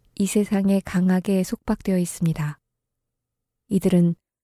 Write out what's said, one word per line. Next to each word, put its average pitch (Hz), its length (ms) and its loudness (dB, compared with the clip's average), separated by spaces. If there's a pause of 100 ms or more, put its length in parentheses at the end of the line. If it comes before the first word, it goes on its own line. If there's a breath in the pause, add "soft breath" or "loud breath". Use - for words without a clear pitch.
(160)
이 196 100 -2
세상에 196 540 0
강하게 185 640 0
속박되어 - 540 -4
있습니다. 160 600 -4 (1080)
이들은 180 480 2 (280)